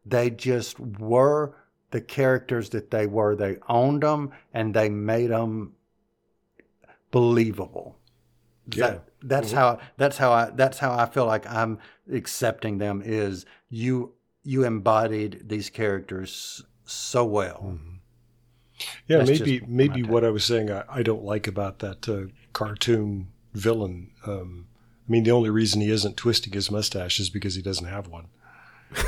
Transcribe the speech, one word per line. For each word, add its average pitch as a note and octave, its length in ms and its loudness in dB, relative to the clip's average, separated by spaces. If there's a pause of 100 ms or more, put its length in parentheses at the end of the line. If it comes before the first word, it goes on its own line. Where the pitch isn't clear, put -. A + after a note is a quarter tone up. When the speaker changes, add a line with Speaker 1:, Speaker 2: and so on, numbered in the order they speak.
Speaker 1:
They A#2+ 240 2
just A#2 500 -4
were B2+ 760 2 (360)
the A#2 100 -4
characters B2+ 680 0
that G#2+ 220 -6
they G#2+ 160 2
were. G#2 280 2
They G2 220 -2 (100)
owned C#3 360 2
'em D3 280 0 (220)
and A2 200 -2
they A2 160 4
made A2 420 0
'em A2+ 420 -4 (1400)
believable. A#2 840 0 (760)
Speaker 2:
Yeah. A#2+ 140 6
Speaker 1:
That, G2 160 -4 (200)
that's C3+ 260 2
Speaker 2:
Mm-hmm. A#2 80 0
Speaker 1:
how, B2 220 6 (180)
that's C#3 200 2
how B2+ 140 6
I, A#2 220 4
that's C3 240 2
how C3 160 0
I A#2+ 120 2
feel B2 200 2
like A2 240 0
I'm A2+ 300 -2 (320)
accepting A2 640 -2
them G2+ 260 -2
is G#2 420 -4 (240)
you, A#2+ 440 -4 (300)
you C3 200 0
embodied A2 840 0
these G#2 200 -6
characters G2 920 -6 (220)
so - 400 -2
well. G#2 400 -4
Speaker 2:
Mm-hmm. E2+ 280 -12 (1120)
Yeah, D#3+ 100 6
Speaker 1:
That's C#3 220 4
Speaker 2:
maybe, C3 200 0
Speaker 1:
just A#2+ 100 -12
Speaker 2:
maybe C3 340 2
Speaker 1:
my G#2+ 60 -4
Speaker 2:
what A#2 120 4
Speaker 1:
take. A#2 60 6
Speaker 2:
I A2 40 2
was G#2 140 0
saying, A2+ 260 0
I, G2 160 -6
I B2+ 160 -4
don't A2 200 -2
like G2+ 240 -4
about G2 320 -6
that, G2 280 -10
uh, G2 240 -6 (220)
cartoon G#2 760 -2 (240)
villain. G2+ 580 -2 (140)
Um, F2+ 420 -10 (400)
I A#2 40 -2
mean, A#2 120 4
the A2 80 4
only A#2 180 4
reason G#2 320 2
he G#2 80 2
isn't G#2 280 0
twisting A2 360 0
his G2 160 -4
mustache G2+ 500 -4
is F#2 100 -4
because F#2+ 260 -6
he F#2 80 -8
doesn't F2 240 -6
have G2 200 -10
one. E2+ 200 -18 (800)